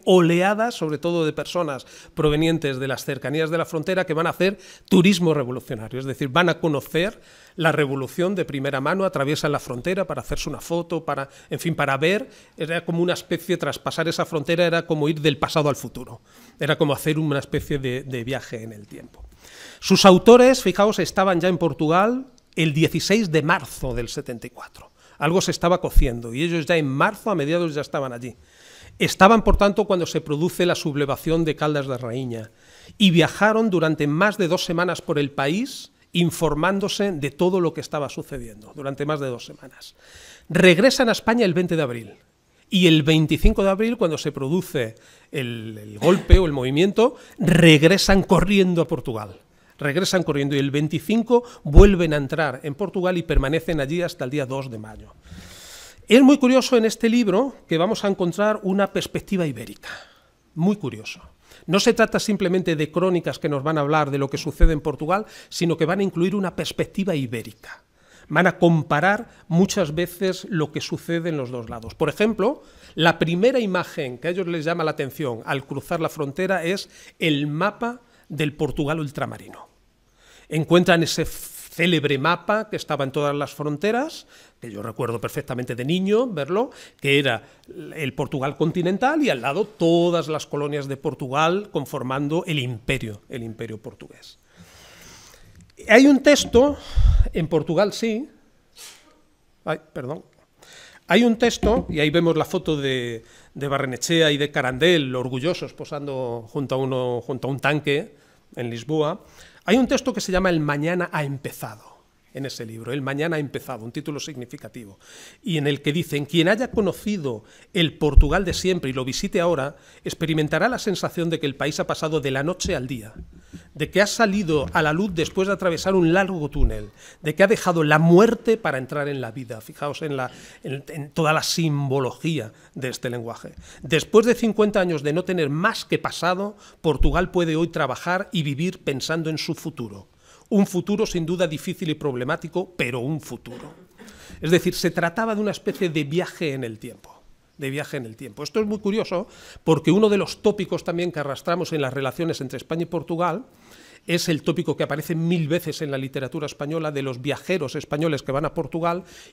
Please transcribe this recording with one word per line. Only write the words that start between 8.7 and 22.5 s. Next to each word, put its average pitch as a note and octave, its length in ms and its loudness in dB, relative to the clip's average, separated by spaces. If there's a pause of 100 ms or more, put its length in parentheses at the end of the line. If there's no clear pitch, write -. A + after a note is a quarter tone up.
mano, F#3 240 0
atraviesan D3+ 460 -2
la C#3 80 0
frontera E3+ 480 -4
para C3+ 140 -2
hacerse - 280 -6
una C3 120 -10
foto, E3+ 440 -4
para, C#3 240 -6 (200)
en D3+ 100 -6
fin, E3 160 -2
para C#3 220 0
ver, F#3+ 320 0 (280)
era E3 280 -6
como E3+ 160 -2
una F3 120 0
especie, E3+ 440 -4
traspasar D3+ 500 -4
esa E3 180 -2
frontera E3+ 400 0
era E3 220 0
como D3+ 220 0
ir D#3 120 -2
del F3 160 2
pasado D3 320 0
al C3 60 0
futuro, B2 460 -14 (380)
era D3+ 180 -2
como D3 160 2
hacer D#3 260 -2
una C#3+ 200 0
especie C#3+ 400 -6
de, C3 240 -6
de C3 200 -8
viaje A#2+ 400 -8
en A2+ 80 -14
el G#2 160 -20
tiempo. - 400 -20 (520)
Sus - 260 4
autores, G3 580 10
fijaos, G3+ 340 2
estaban F#3+ 440 2
ya F3+ 80 2
en F3 80 0
Portugal E3+ 680 0 (280)